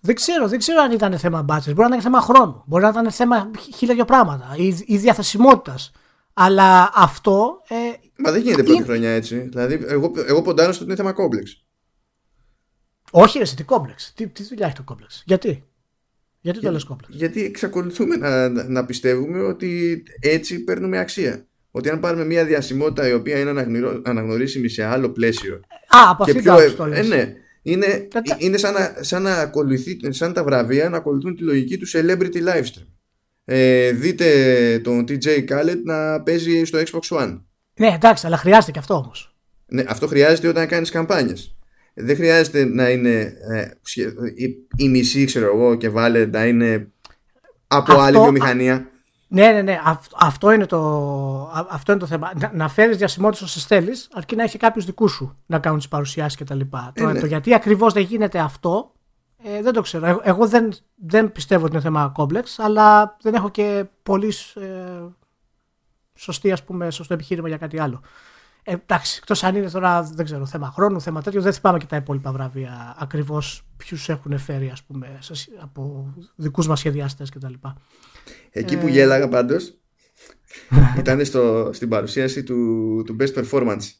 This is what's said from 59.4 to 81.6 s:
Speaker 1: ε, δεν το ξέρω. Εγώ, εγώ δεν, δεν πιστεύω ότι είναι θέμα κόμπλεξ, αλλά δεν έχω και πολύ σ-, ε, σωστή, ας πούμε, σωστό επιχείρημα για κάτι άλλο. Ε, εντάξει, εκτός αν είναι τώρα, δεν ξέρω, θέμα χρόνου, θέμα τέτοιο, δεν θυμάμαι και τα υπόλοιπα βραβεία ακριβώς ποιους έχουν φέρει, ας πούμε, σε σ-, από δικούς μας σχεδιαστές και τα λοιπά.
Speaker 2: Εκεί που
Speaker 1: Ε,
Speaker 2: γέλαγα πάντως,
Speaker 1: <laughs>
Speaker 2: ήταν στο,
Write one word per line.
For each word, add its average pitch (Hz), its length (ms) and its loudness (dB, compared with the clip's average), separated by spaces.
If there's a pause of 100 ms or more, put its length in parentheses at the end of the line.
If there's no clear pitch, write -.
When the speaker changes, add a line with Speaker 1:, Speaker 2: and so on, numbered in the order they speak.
Speaker 1:
ε, 208 180 -8
δεν 247 100 -2
το 226 80 -2
ξέρω. 165 260 -6
Εγώ, 175 180 0
εγώ 202 240 2
δεν, 226 240 2 (340)
δεν 214 260 2
πιστεύω 165 320 -2
ότι 156 80 -2
είναι 160 100 -4
θέμα 151 320 -2
κόμπλεξ, 160 440 -4
αλλά 214 640 4
δεν 220 120 -2
έχω 208 160 -2
και 202 340 -2 (180)
πολύ 196 280 -2
σ-, - 260 -12
ε, 185 460 -14 (1120)
σωστή, - 380 -4
ας 180 120 -6
πούμε, 175 260 -8
σωστό 160 240 -10
επιχείρημα 165 340 -8
για 156 80 -8
κάτι 156 220 -12
άλλο. 139 240 -6 (680)
Ε, - 20 -4
εντάξει, - 460 -6
εκτός - 260 -4
αν 185 120 0
είναι 196 140 -4
τώρα, 175 320 0
δεν 160 220 -6
ξέρω, 143 220 -8
θέμα 139 280 -8
χρόνου, 196 260 0
θέμα 160 220 -8
τέτοιο, 202 180 -4
δεν 190 120 0
θυμάμαι 180 260 0
και 147 80 -8
τα 156 100 -8
υπόλοιπα 139 360 -6
βραβεία 127 680 -12
ακριβώς 147 640 -6 (140)
ποιους - 320 -14
έχουν 143 300 -6
φέρει, 135 340 -6
ας - 100 -20
πούμε, 135 380 -16
σε - 140 -20
σ-, - 140 -14 (140)
από 139 500 -14 (240)
δικούς 156 300 -4
μας 156 120 -2
σχεδιαστές 139 520 -6
και - 80 -20
τα 131 120 -14
λοιπά. 131 260 -16 (720)
Speaker 2:
Εκεί - 260 -6
που 170 100 -4
Speaker 1:
Ε, 147 40 0
Speaker 2:
γέλαγα 135 380 4
πάντως, 123 460 -2 (560)
Speaker 1:
<laughs> - 680 4
Speaker 2:
ήταν 131 260 0
στο, 117 480 0